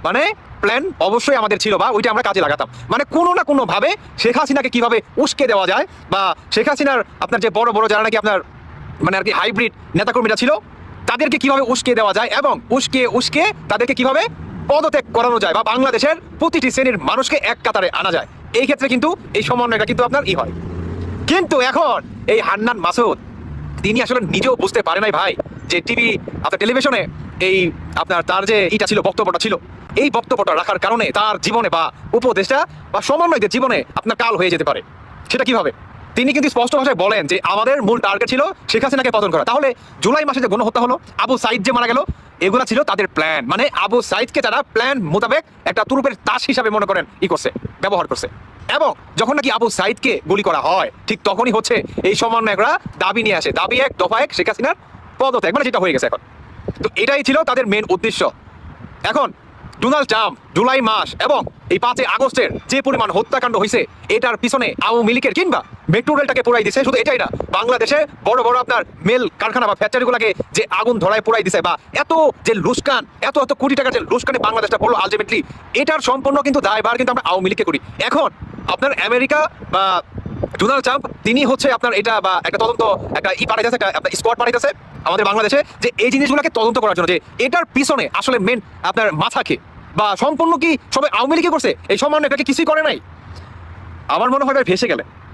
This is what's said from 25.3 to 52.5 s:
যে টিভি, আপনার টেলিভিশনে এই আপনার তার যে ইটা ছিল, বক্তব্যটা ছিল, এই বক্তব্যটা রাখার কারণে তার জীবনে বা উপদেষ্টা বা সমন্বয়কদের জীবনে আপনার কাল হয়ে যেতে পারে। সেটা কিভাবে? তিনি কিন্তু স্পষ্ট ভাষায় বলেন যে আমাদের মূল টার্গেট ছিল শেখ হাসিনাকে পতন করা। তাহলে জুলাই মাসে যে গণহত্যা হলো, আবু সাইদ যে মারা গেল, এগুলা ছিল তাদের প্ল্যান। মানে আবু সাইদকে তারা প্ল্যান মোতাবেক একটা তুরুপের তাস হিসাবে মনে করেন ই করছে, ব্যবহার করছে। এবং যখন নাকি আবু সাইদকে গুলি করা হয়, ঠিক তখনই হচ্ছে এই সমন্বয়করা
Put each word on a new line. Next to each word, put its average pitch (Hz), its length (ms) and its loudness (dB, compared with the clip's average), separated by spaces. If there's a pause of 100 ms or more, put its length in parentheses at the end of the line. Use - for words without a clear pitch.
যে 175 120 0
টিভি, 233 360 -2 (260)
আপনার 156 140 -2
টেলিভিশনে 240 500 0 (320)
এই 185 320 0 (240)
আপনার 170 280 -2
তার 190 220 -2
যে 202 260 2
ইটা 208 140 0
ছিল, 208 160 0
বক্তব্যটা 185 380 0
ছিল, 208 160 -2 (400)
এই 277 140 2
বক্তব্যটা 202 460 0
রাখার 175 240 -2
কারণে 208 320 0
তার 208 300 0
জীবনে 214 280 0
বা 165 220 -2 (220)
উপদেষ্টা 240 520 2 (260)
বা - 100 -2
সমন্বয়কদের 311 480 2
জীবনে 240 340 0 (120)
আপনার 220 220 -2
কাল 233 200 0
হয়ে 180 120 2
যেতে 160 140 0
পারে। 113 180 -2 (500)
সেটা 254 120 0
কিভাবে? 220 280 0 (440)
তিনি 254 180 2
কিন্তু 285 160 2
স্পষ্ট 240 260 0
ভাষায় 277 200 2
বলেন 185 320 0
যে 180 160 0
আমাদের 226 400 2
মূল 226 160 2
টার্গেট 202 300 0
ছিল 254 120 0 (260)
শেখ 226 160 0
হাসিনাকে 262 280 2
পতন 202 200 2
করা। 156 140 2
তাহলে 262 280 2 (280)
জুলাই 294 240 2
মাসে 269 140 -2
যে 247 80 0
গণহত্যা 226 340 0
হলো, 247 180 0 (180)
আবু 240 200 0
সাইদ 226 260 -2
যে 262 80 0
মারা 240 160 2
গেল, 247 160 2 (360)
এগুলা 226 260 2
ছিল 240 180 2
তাদের 202 240 -2
প্ল্যান। 156 380 -2
মানে 208 280 0
আবু 202 280 0
সাইদকে 233 400 -2
তারা 240 220 0 (100)
প্ল্যান 254 280 0
মোতাবেক 214 420 0 (220)
একটা 214 180 0
তুরুপের 262 300 2
তাস 220 340 -2
হিসাবে 247 220 2
মনে 208 160 2
করেন 185 200 0 (160)
ই 190 60 2
করছে, - 240 0 (300)
ব্যবহার 190 260 0
করছে। - 200 -6 (480)
এবং 285 180 4 (240)
যখন 226 180 2
নাকি 269 160 0
আবু 220 180 2
সাইদকে 202 500 0 (100)
গুলি 196 140 2
করা 170 160 2
হয়, 156 320 0 (160)
ঠিক 220 160 -2
তখনই 208 280 0
হচ্ছে 226 320 0 (200)
এই 196 120 2
সমন্বয়করা 226 640 0 (200)